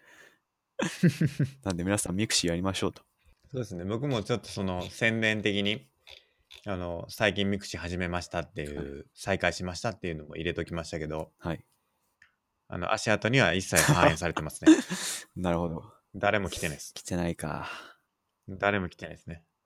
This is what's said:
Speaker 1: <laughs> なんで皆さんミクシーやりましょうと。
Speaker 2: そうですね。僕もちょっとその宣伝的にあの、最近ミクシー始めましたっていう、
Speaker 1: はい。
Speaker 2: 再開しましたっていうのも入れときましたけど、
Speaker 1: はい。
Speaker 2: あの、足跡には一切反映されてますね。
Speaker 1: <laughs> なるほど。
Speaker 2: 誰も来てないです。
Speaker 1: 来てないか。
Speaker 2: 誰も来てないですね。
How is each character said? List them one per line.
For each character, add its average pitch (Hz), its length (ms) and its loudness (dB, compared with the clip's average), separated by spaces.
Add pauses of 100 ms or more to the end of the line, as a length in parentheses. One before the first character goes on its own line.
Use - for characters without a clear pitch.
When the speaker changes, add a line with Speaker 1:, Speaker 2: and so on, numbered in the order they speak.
(800)
Speaker 1:
<laughs> - 840 0
な 95 100 0
ん 87 40 -4
で 85 80 -2
皆 101 140 2
さ - 140 -4
ん 90 40 -2
ミ 107 100 0
ク - 80 0
シ - 120 2
ー 85 40 2
や 85 60 2
り 87 60 -2
ま 95 120 0
し - 80 -4
ょ 98 60 2
う - 40 -2
と。 - 100 -20 (500)
Speaker 2:
そ 131 60 -6
う - 20 -2
で 120 40 -6
す 98 120 -10
ね。 87 80 -6
僕 117 240 -2
も 143 160 0
ち - 80 -4
ょ 117 60 2
っ - 20 -8
と - 80 -14
そ 101 160 -4
の 90 180 -2
宣 113 380 0
伝 110 200 2
的 101 220 0
に 104 240 -2 (800)
あ 101 100 -4
の、 87 320 -6
最 104 260 0
近 98 160 0
ミ 101 80 0
ク 101 80 -12
シ - 100 -8
ー 90 40 -8
始 87 180 -4
め 90 100 -2
ま 87 140 -2
し - 60 -14
た 87 120 -4
っ - 120 -8
て 90 100 -6
い 73 120 -8
う、 69 220 -8
Speaker 1:
は 71 40 -12
い。 82 40 -18 (100)
Speaker 2:
再 98 240 -2
開 87 140 2
し - 120 -8
ま 90 100 -6
し - 60 -10
た 120 100 -2
っ 95 80 -8
て 92 100 -6
い 85 40 -2
う 80 40 -6
の 76 80 -12
も 76 120 -12
入 82 80 -6
れ 82 100 0
と 85 100 -4
き - 80 -10
ま 82 120 -4
し - 60 -12
た 85 80 -6
け 78 80 -6
ど、 78 320 -6
Speaker 1:
は 85 140 -4
い。 - 120 -10 (1040)
Speaker 2:
あ 92 100 -8
の、 87 140 -2
足 110 180 0
跡 107 180 2
に 131 120 4
は 90 120 6
一 92 100 0
切 87 200 4 (100)
反 135 200 6
映 80 40 -2
さ 85 120 -4
れ 80 60 -2
て - 80 2
ま 76 80 8
す - 140 -8
ね。 311 80 12 (320)
Speaker 1:
<laughs> - 320 -8
な 90 140 2
る 85 80 4
ほ 87 100 0
ど。 80 240 -8 (220)
Speaker 2:
誰 101 240 4
も 95 100 -2
来 - 100 -6
て 87 100 -2
な 73 60 -4
い - 20 -8
で - 40 -16
す。 - 140 -16
Speaker 1:
来 - 80 -14
て - 140 -4
な 87 120 0
い 85 80 -2
か。 - 320 -6 (800)
Speaker 2:
誰 98 300 2
も 90 100 -2
来 - 80 -14
て 90 100 -12
な 78 60 -14
い 78 40 -14
で - 60 -20
す - 60 -20
ね。 82 140 -12 (240)